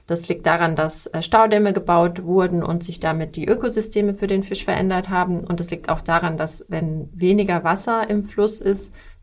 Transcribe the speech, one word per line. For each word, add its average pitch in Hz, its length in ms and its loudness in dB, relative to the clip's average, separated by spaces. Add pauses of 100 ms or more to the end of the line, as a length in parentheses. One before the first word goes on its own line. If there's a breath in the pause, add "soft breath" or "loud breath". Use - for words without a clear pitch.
das 170 220 -4
liegt 170 180 -4
daran, 165 300 2
dass, 156 320 -2
äh, 165 120 -6
Staudämme 214 540 4
gebaut 175 500 2
wurden 180 380 2
und 170 200 -2
sich - 180 -12
damit 160 360 -2
die 160 100 -6
Ökosysteme 214 680 0
für 202 120 -4
den 196 160 0
Fisch 196 220 -8
verändert 185 460 0
haben. 180 340 0
Und 175 160 -2
es 170 100 -6
liegt 165 200 -6
auch 160 100 -2
daran, 165 380 0
dass, 156 300 -6
wenn 156 440 -4
weniger 180 520 2
Wasser 220 440 0
im 208 160 0
Fluss 214 380 -2
ist, 196 300 -2 (300 soft breath)